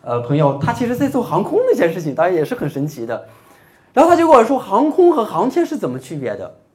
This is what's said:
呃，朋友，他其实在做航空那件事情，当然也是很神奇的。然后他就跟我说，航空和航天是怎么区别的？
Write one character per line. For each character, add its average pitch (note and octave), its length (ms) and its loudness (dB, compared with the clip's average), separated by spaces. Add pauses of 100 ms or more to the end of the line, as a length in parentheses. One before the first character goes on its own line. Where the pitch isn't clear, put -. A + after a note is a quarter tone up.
呃， A#2+ 180 -4
朋 C#3+ 140 -2
友， C#3+ 240 2
他 A#3 140 -2
其 A#3+ 140 -4
实 B3 80 -4
在 C#4 120 -2
做 C4+ 140 -2
航 F3+ 220 -2
空 F#4+ 240 -2
那 A#4+ 80 2
件 E3+ 180 0
事 F#3 80 -8
情， C#3+ 140 -6
当 D#3+ 100 2
然 F#3 100 0
也 D#3 80 0
是 A#3+ 120 -4
很 D3+ 120 -6
神 C#3+ 200 -6
奇 A#2+ 180 -10
的。 A2+ 180 -8 (720)
然 C#4 100 4
后 E4 60 6
他 E4+ 80 6
就 E4 100 2
跟 D#4 80 8
我 A#3 80 8
说， - 140 0
航 A#3 320 0
空 F4 240 4
和 B3 100 0
航 G3+ 240 -2
天 E4+ 160 0
是 D#4 140 -4
怎 F#3 100 -6
么 B2+ 120 -6
区 D#3+ 160 -14
别 A#2+ 200 -6
的？ F2+ 200 -14 (200)